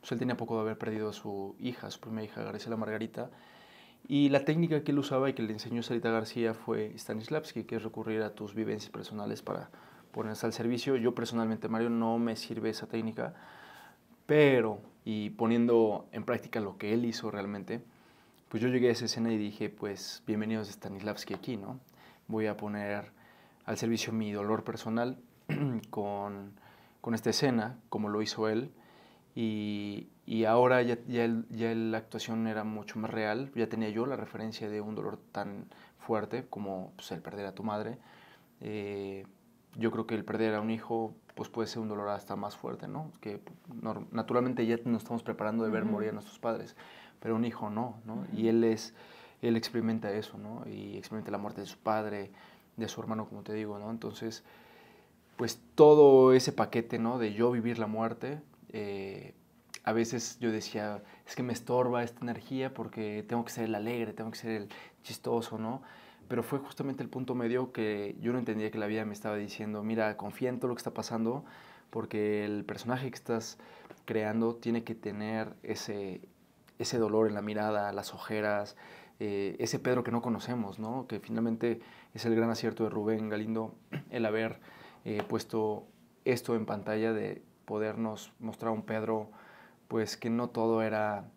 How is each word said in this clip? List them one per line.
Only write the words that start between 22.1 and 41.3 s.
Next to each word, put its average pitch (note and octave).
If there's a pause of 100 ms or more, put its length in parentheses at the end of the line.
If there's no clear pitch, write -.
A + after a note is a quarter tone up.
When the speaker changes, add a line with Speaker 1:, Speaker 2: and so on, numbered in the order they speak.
Speaker 1:
Voy A2
a G#2
poner G#2 (540)
al G#2+
servicio A2+
mi A2
dolor G#2
personal A#2 (300)
<clears throat> C#3+
con, G2+ (480)
con A#2
esta A2+
escena, A#2+ (100)
como G#2+
lo G#2
hizo G#2+
él, A#2+ (640)
y, G#2 (180)
y A2+
ahora B2
ya, A#2
ya A#2
el, A#2
ya A2+
la A2+
actuación A2+
era G#2+
mucho G#2+
más A2
real, A2
ya A2
tenía A2
yo A2
la C3
referencia A2
de G#2
un G#2+
dolor G#2 (140)
tan G2+ (320)
fuerte A2+
como, F#2+
pues, -
el E2+
perder G2+
a F#2+
tu G2
madre. G#2+ (600)
Eh, G2+ (500)
yo A2+
creo A2+
que A2+
el G2+
perder A2
a G#2
un A2
hijo, A2+ (220)